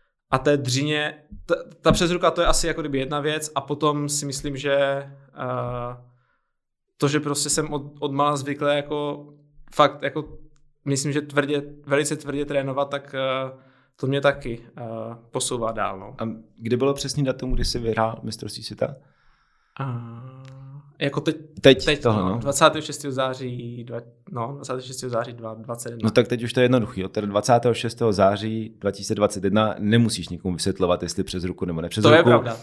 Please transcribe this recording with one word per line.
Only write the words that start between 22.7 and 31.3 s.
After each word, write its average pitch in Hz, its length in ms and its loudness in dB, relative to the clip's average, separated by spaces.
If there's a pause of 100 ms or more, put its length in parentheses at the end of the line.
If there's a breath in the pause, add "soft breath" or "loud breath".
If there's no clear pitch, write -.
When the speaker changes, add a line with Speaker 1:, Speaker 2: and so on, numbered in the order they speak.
Speaker 1:
šestého 143 300 -8
září 123 720 -6
dva-, 120 180 -10 (300)
no, 120 240 -6
dvacátého 131 320 -8
šestého 127 220 -10
září 120 240 -2
dva-, 113 200 -12
dvacet 117 360 -10
jedna. 117 180 -12
Speaker 2:
No 110 40 2
tak 117 160 4
teď 117 160 -2
už 113 100 -6
to 131 60 2
je 127 40 8
jednoduchý. 110 420 2
Od 95 60 -8
teda 104 160 -2
dvacátého 113 460 4
šestého 113 400 0
září 104 680 2
dva 98 120 0
tisíce 101 240 -4
dvacet 101 280 2
jedna 104 360 2
nemusíš 104 500 4
nikomu 90 260 -4
vysvětlovat, 87 480 2
jestli 87 200 -4
přes 90 200 -6